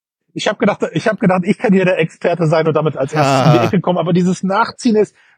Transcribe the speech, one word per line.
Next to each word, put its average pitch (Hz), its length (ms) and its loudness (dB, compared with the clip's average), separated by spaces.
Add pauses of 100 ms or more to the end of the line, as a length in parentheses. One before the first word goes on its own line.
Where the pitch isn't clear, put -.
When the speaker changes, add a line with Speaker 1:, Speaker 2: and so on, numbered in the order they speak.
(340)
Speaker 1:
ich - 140 -6
hab 214 100 -4
gedacht, 202 220 -2 (140)
ich 165 120 -4
hab 220 140 -2
gedacht, 185 240 0
ich 208 140 0
kann 220 160 0
hier 190 100 2
der 185 140 0
Experte 170 500 -2
sein 160 180 2
und 156 80 0
damit 156 220 -2
als 135 160 -4
erstes 143 200 2
Speaker 2:
Ah. 131 220 4
Speaker 1:
in 120 60 4
die 117 60 2
Ecke 175 160 0
kommen. 180 160 -2
Aber 170 160 -2
dieses 180 280 0
Nachziehen 208 540 -2
ist, 208 180 0 (240)